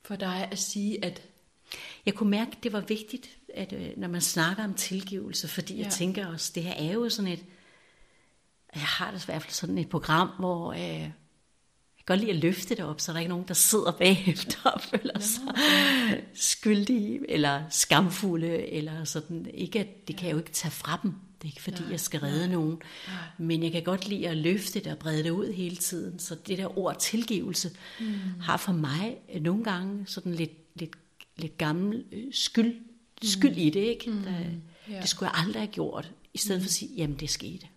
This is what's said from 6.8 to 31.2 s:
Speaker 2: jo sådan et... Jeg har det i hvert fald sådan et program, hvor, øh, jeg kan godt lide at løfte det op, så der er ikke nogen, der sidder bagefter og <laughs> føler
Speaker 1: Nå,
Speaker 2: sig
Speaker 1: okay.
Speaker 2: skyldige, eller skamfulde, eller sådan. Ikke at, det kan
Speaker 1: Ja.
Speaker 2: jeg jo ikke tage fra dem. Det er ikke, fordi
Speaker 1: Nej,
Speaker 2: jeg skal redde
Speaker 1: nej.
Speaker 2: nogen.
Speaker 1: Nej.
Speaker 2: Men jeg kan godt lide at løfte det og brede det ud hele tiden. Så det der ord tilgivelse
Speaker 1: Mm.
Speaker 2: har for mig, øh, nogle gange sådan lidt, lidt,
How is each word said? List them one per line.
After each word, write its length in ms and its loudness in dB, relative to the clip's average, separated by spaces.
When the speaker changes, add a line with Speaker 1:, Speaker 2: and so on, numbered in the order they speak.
Speaker 2:
jo 180 0
sådan 220 0
et... 120 -6
Jeg 80 -6
har 280 -2
det 120 -8
i 40 -8
hvert 160 -4
fald 100 -12
sådan 260 -2
et 100 -2
program, 400 4
hvor, 440 -2
øh, 60 -6
jeg 340 -6
kan 100 -20
godt 140 4
lide 100 0
at 60 2
løfte 380 2
det 100 -4
op, 160 -6
så 120 -4
der 40 -2
er 40 0
ikke 80 -2
nogen, 200 -2
der 60 -2
sidder 380 6
bagefter 760 6
og 140 -2
<laughs> 60 -12
føler 240 0
Speaker 1:
Nå, 60 -2
Speaker 2:
sig 280 0
Speaker 1:
okay. 720 6
Speaker 2:
skyldige, 960 2
eller 400 4
skamfulde, 800 4
eller 560 -2
sådan. 500 -6
Ikke 260 -2
at, 280 -8
det 80 -6
kan 80 -8
Speaker 1:
Ja. 40 -2
Speaker 2:
jeg 40 0
jo 60 2
ikke 140 -4
tage 200 -2
fra 300 -4
dem. 100 0
Det 360 -12
er 40 -8
ikke, 100 -16
fordi 200 -6
Speaker 1:
Nej, 80 -6
Speaker 2:
jeg 100 -4
skal 200 -4
redde 260 0
Speaker 1:
nej. 100 2
Speaker 2:
nogen. 260 0
Speaker 1:
Nej. 80 -8
Speaker 2:
Men 240 0
jeg 100 0
kan 100 -2
godt 260 0
lide 200 -2
at 80 0
løfte 440 2
det 120 -6
og 60 -6
brede 260 0
det 60 0
ud 220 0
hele 240 -4
tiden. 420 -4
Så 160 -8
det 120 -2
der 200 -4
ord 220 -2
tilgivelse 680 0
Speaker 1:
Mm. 140 -2
Speaker 2:
har 160 2
for 160 0
mig, 440 0
øh, 80 -4
nogle 220 2
gange 420 -2
sådan 280 -4
lidt, 180 -2
lidt, 220 -10